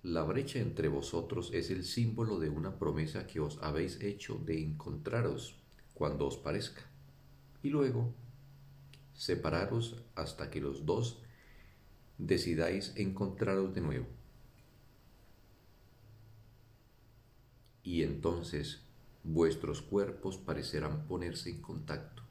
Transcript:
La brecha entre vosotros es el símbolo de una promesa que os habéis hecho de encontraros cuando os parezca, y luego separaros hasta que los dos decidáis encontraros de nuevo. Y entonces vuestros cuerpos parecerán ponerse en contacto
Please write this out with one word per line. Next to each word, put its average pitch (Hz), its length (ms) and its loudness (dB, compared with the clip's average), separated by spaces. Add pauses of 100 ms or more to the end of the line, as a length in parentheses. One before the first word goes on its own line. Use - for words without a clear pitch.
La 82 220 2
brecha 120 360 0
entre - 280 2
vosotros 85 640 0
es 85 160 0
el 92 140 0
símbolo 113 560 2
de 78 100 2
una 80 300 -2
promesa 78 480 0
que 80 140 -2
os 73 200 -2
habéis 76 380 0
hecho - 360 -4 (100)
de 80 180 0
encontraros 78 960 -2 (320)
cuando 73 320 0
os 67 120 0
parezca, 95 460 -4 (800)
y 143 60 0
luego 123 440 4 (1000)
separaros 101 880 0 (140)
hasta 76 340 -4
que 76 120 -4
los 69 240 -2
dos 117 360 2 (960)
decidáis 87 800 4
encontraros 95 800 2
de 90 60 0
nuevo. 64 260 0 (3750)
Y 85 200 4
entonces 78 800 0 (420)
vuestros 78 560 4
cuerpos 98 560 0
parecerán 76 720 -2
ponerse 87 420 -4
en - 120 -8
contacto - 680 -8